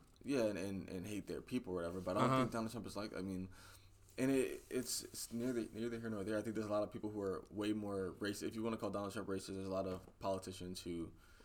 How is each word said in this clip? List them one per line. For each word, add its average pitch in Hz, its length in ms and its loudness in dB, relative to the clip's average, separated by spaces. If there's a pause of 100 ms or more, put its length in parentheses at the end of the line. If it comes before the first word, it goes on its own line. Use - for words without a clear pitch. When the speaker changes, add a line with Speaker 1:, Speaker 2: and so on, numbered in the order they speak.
(240)
Speaker 1:
Yeah, 123 200 4
and, 104 140 4
and, 95 300 -2
and 90 180 -4
hate 104 220 -4
their 80 140 -4
people 120 320 -2
or - 40 2
whatever, 87 220 0
but 90 160 2
I 107 60 6
don't 127 80 8
Speaker 2:
Uh-huh. 131 100 6
Speaker 1:
think 117 120 4
Donald 113 200 0
Trump 107 160 -6
is 95 80 -6
like, 104 220 -4
I 90 40 -2
mean, 95 280 -2 (680)
and 131 140 4
it, 131 380 2
it's, - 340 0
it's - 300 -8
neither, 117 400 0
neither 117 260 -2
here 113 100 -4
nor 101 140 -2
there. 107 140 2
I 107 40 2
think 110 140 0
there's 107 120 0
a 104 40 0
lot 104 120 6
of 95 100 -4
people 107 160 -4
who 104 120 -2
are 95 300 0
way 104 220 2
more 101 480 0
racist. 101 220 0
If - 120 0
you 110 80 0
wanna 113 140 2
call 104 140 0
Donald 101 220 0
Trump 98 140 -2
racist, 95 280 0
there's 95 120 -2
a 95 40 0
lot 92 160 2
of 92 120 -2 (220)
politicians 92 600 -2
who 85 280 -2 (360)